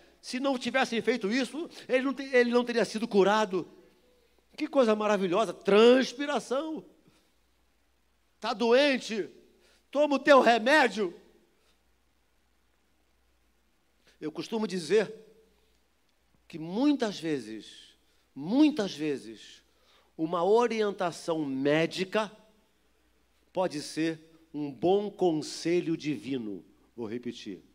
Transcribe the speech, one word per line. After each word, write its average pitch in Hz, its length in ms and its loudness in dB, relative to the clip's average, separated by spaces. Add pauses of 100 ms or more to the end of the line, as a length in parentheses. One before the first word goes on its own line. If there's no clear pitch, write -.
(200)
Se - 180 -10
não 277 200 0
tivessem 240 420 -2
feito 220 320 -2
isso, 269 380 -4 (180)
ele 254 160 0
não 269 80 -2
te-, 269 220 -10
ele 247 160 4
não 240 140 2
teria 233 200 0
sido 220 240 -6
curado. 196 580 2 (920)
Que 302 80 -4
coisa 247 280 2
maravilhosa, 202 600 0
transpiração. 254 1300 2 (1600)
Tá 226 120 -4
doente? 233 760 2 (600)
Toma 294 260 2
o - 20 -2
teu 269 220 8
remédio. 226 800 2 (3000)
Eu 151 120 -8
costumo 214 340 -6
dizer 185 460 -2 (1300)
que 170 120 -16
muitas 208 600 -2
vezes, 113 800 -10 (380)
muitas 208 600 0
vezes, 123 680 -8 (540)
uma 165 280 -2
orientação 196 1000 0
médica 160 840 0 (1200)
pode 165 300 -4
ser 160 380 -6 (320)
um 147 180 -8
bom 202 400 0
conselho 165 840 -2
divino. 117 680 -8 (320)
Vou 117 100 -10
repetir. 113 560 -10 (120)